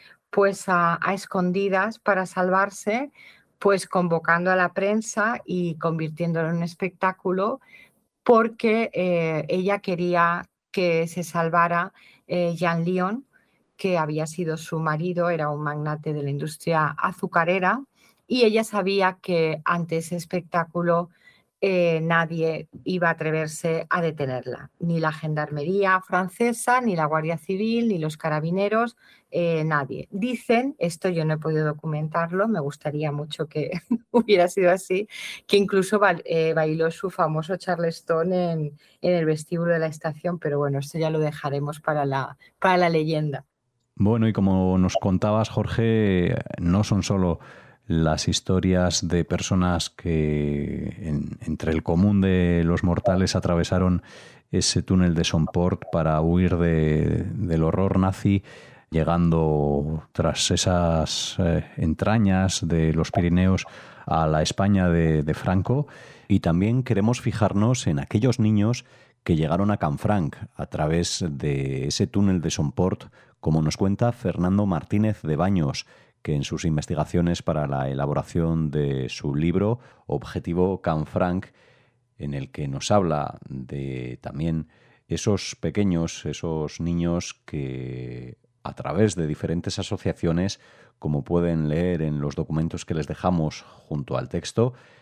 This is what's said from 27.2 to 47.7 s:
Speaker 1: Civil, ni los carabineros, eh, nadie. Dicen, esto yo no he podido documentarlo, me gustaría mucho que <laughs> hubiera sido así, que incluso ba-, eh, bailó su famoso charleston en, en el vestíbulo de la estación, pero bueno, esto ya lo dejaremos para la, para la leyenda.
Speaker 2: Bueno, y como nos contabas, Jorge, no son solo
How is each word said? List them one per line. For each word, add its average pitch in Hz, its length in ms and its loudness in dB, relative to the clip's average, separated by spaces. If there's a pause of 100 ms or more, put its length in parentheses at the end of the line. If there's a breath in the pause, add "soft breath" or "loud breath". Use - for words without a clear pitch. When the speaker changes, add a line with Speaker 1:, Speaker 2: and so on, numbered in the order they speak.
Speaker 1:
Civil, 226 480 -2
ni 202 100 0
los 156 200 -4
carabineros, 190 800 0 (340 soft breath)
eh, 165 320 0
nadie. 147 480 -2
Dicen, 240 640 0
esto 170 320 -2
yo 165 160 0
no 156 80 2
he 156 60 0
podido 156 260 0
documentarlo, 160 840 -2
me 208 120 0
gustaría 147 520 -4
mucho 147 360 -6
que 151 240 -6
<laughs> - 400 -6
hubiera 208 360 6
sido 180 220 2
así, 185 380 0 (400 loud breath)
que 208 100 4
incluso 196 400 2
ba-, 190 280 2
eh, 160 280 0
bailó 160 380 0
su 185 180 -6
famoso 160 480 -2
charleston 170 760 -2
en, 165 420 -2 (280 soft breath)
en 180 140 2
el 165 100 2
vestíbulo 165 480 0
de 165 60 0
la 160 80 0
estación, 156 500 -6
pero 147 220 -2
bueno, 143 180 0
esto 143 220 -6
ya 160 100 0
lo 156 80 0
dejaremos 147 640 -4
para 151 260 -2
la, 135 320 -4 (220 soft breath)
para 185 180 4
la 175 120 4
leyenda. 156 540 0 (520)
Speaker 2:
Bueno, 110 320 4
y 107 60 2
como 92 460 4
nos 92 160 4
contabas, 107 540 2
Jorge, 104 840 2 (260)
no 87 240 4
son 98 200 2
solo 90 360 2 (460 loud breath)